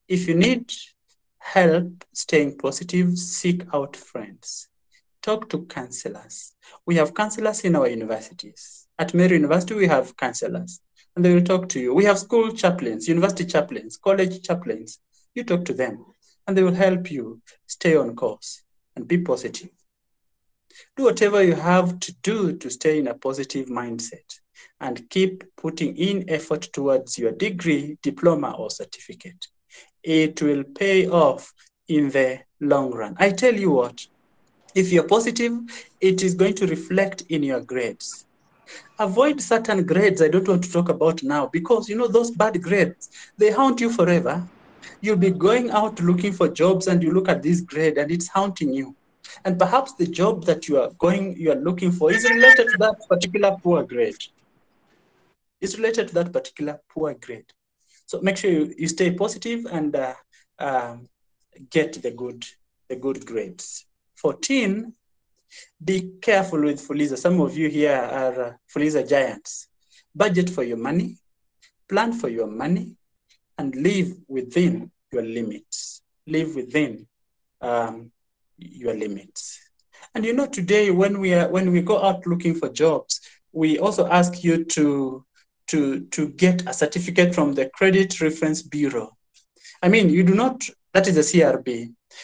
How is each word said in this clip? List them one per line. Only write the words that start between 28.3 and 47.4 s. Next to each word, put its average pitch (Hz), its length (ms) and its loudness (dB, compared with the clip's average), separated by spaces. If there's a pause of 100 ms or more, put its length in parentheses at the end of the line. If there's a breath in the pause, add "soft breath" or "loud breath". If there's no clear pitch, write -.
or 107 140 -10
certificate. - 800 -18 (560 loud breath)
It 160 360 0
will 147 220 0
pay 190 460 0
off 156 440 2 (360 soft breath)
in 151 220 2
the 131 300 0 (200)
long 139 320 2
run. 110 260 -8
I 202 120 4
tell 247 240 2
you 190 180 0
what, 123 340 -2 (720)
if 180 160 2
you're 170 160 4
positive, 233 500 0 (420 loud breath)
it 190 220 2
is 180 120 0
going 190 200 2
to 185 140 -2
reflect 185 540 -2
in 156 200 -4
your 131 180 -2
grades. - 680 -10 (720 loud breath)
Avoid 240 400 2
certain 220 440 0
grades 185 380 4
I 156 60 8
don't 185 200 2
want 175 160 2
to - 80 -10
talk 175 160 2
about 165 360 0
now 143 240 -2
because, 208 400 0
you 208 80 -4
know, 240 100 0
those 233 240 2
bad 214 320 0
grades, 175 480 0 (260 loud breath)
they 208 140 4
haunt 247 300 2
you 233 100 0
forever. 175 580 0 (520 loud breath)
You'll 208 160 0
be 185 160 4
going 226 400 2
out 214 280 0
looking 180 320 2
for 175 160 0
jobs 180 380 2
and 175 160 2
you 160 100 0
look 185 160 2
at 143 140 0